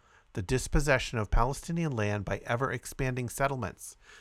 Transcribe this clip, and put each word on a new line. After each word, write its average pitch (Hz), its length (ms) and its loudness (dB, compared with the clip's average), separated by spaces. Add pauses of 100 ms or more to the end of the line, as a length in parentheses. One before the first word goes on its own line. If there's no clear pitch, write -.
(340)
The 110 80 -4
dispossession 131 760 2
of 107 120 -2
Palestinian 139 640 2
land 104 300 0
by - 180 -4
ever-expanding 123 840 -2
settlements, 135 640 -4 (240)